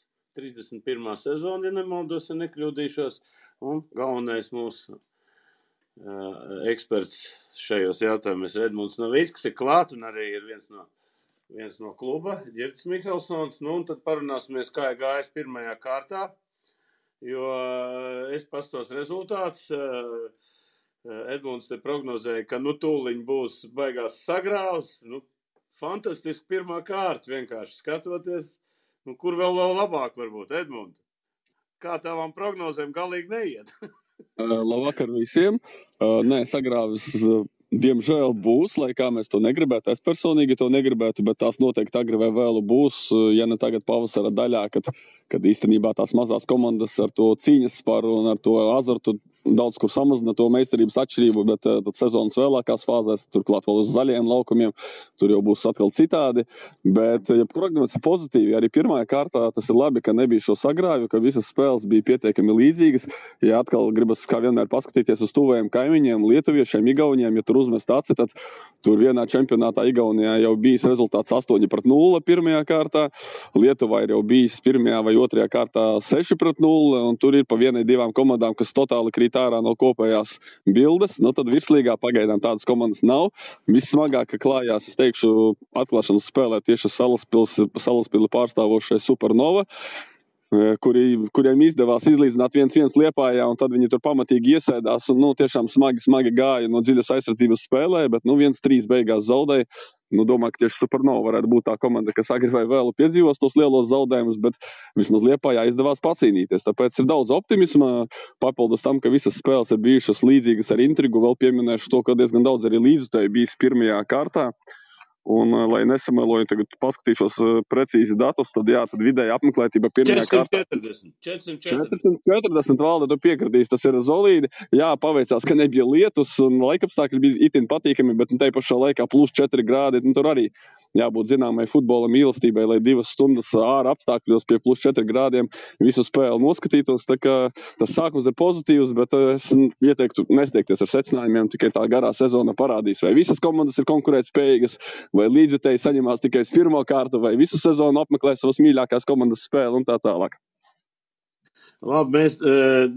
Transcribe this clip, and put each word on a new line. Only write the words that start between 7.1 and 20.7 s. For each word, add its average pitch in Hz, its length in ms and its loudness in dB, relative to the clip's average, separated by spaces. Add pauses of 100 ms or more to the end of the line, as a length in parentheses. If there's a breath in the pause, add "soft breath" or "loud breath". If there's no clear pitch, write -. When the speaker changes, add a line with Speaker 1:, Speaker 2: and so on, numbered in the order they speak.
Speaker 1:
šajos 95 480 -6
jautājumos 98 520 -8
ir 113 100 -4
Edmunds 104 340 -12
Novickis, 139 480 -4
ir - 80 -14
klāt, 143 360 -2
un 117 120 -20
arī 107 320 -14
ir 104 80 -20
viens 107 240 -20
no, 101 160 -20 (640)
viens 107 300 -20
no 107 160 -20
kluba, 160 460 -10 (140)
Ģirds 131 320 -14
Mihelsons. 175 760 -10
Nu, 160 140 -8
un 170 100 -10
tad 160 180 -14
parunāsimies, 135 680 -8
kā 139 180 -6
ir 120 100 -12
gājis 139 320 -8
pirmajā 123 460 -14
kārtā, 160 480 -12 (920)
jo, 131 260 -12
ā, 127 880 -10
es 147 120 -14
pastos 135 460 -14
rezultātus, 180 760 -12
ā, 143 80 -8 (1300)